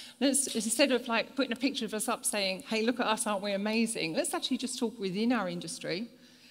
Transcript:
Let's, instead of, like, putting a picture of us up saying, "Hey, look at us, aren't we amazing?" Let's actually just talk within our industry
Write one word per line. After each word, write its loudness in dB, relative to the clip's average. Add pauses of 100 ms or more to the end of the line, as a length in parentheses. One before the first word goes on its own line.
(220)
Let's, 4
instead 4
of, 2
like, 0
putting 0
a -2
picture 0
of -4
us -2
up -2
saying, 0
"Hey, 0
look 2
at 0
us, 0
aren't 0
we -2
amazing?" 0
Let's 0
actually -2
just -6
talk -2
within 2
our 0
industry -4 (420)